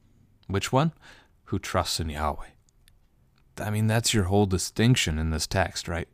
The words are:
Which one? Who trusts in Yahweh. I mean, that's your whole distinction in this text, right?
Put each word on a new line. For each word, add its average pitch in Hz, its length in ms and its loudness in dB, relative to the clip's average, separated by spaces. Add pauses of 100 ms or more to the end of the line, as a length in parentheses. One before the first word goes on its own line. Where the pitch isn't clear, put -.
(460)
Which 98 240 -4
one? 151 220 2 (540)
Who 101 120 -4
trusts - 400 -2
in 82 120 -4
Yahweh. 76 380 -4 (1080)
I 107 120 -4
mean, 107 160 0
that's 113 260 2
your 107 120 4
whole 101 200 4
distinction 92 760 2
in 80 120 -2
this 80 160 -4
text, - 420 -2
right? 85 260 -6